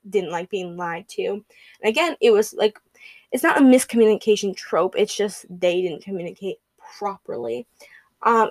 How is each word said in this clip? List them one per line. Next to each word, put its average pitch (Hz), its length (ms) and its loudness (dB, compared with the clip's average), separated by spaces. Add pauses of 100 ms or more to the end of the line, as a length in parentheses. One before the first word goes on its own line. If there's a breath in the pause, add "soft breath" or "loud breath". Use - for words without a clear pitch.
didn't 185 220 -2
like 175 180 -8
being 175 280 -8
lied 170 320 -8
to. 196 340 -6 (380 soft breath)
And 214 80 0
again, 311 320 0
it 233 100 6
was, 208 220 2
like, - 260 -2 (520 loud breath)
it's 254 120 -4
not 330 140 2
a - 40 4
miscommunication 220 920 4
trope. 185 420 -2
It's 208 180 0
just - 340 -6
they 180 320 -2
didn't 170 220 -6
communicate 190 560 -10 (380)
properly. 202 680 -8 (560 soft breath)
Um, 226 280 2